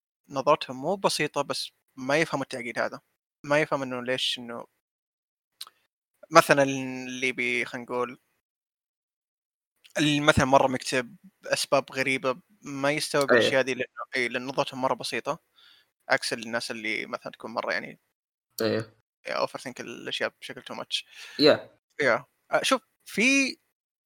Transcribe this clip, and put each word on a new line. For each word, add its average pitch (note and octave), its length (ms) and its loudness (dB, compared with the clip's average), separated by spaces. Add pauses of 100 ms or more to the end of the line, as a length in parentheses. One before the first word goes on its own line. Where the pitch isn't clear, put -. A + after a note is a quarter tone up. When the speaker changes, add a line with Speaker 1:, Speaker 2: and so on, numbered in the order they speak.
(300)
Speaker 1:
نظرتهم C3+ 520 0
مو E3 140 -2
بسيطة، D#3+ 460 0
بس C3 300 -6 (240)
ما C3+ 220 0
يفهم D#3 240 0
التعقيد A#2+ 380 -6
هذا. A#2 200 -4 (440)
ما D3 180 4
يفهم D3+ 200 0
إنه B2+ 220 -6
ليش، B2+ 360 -2
إنه A#2 260 -12 (1700)
مثلا D#3 320 8
اللي C3 680 -2
بي-، A#2+ 340 -2
خلينا B2 200 -10
نقول، B2 340 -4 (1800)
اللي D3+ 220 4
مثلا D3+ 260 4
مرة C3+ 220 6
مكتئب B2+ 480 -2 (260)
بأسباب C3+ 520 0
غريبة، C3 420 -2 (260)
ما C#3 300 -2
يستوعب D3 400 0
Speaker 2:
أيوه. A#2+ 100 6
Speaker 1:
الأشياء C3 200 4
دي B2+ 120 -2
لأنه، B2 120 -4 (300)
إيه، B2 140 0
لأن B2 160 -6
نظرتهم C3+ 360 -4
مرة B2+ 120 0
بسيطة، B2 460 -6 (680)
عكس - 240 0
الناس A#2 380 -6
اللي A2 340 -6
مثلا - 260 -10
تكون - 200 -14
مرة، A2+ 220 -4
يعني، - 260 -8 (600)
Speaker 2:
أيوه. A2 300 -2 (380)
Speaker 1:
yeah، - 40 -6
overthink - 460 -6
الأشياء A#2 520 -6 (100)
بشكل B2+ 200 -16
too - 160 -14
much. - 280 -6 (340)
Speaker 2:
يا. C#3 300 6 (340)
Speaker 1:
Yeah. A#2 180 4 (300)
آه، - 120 2
شوف، C4 180 2 (240)
في، C4 520 2 (480)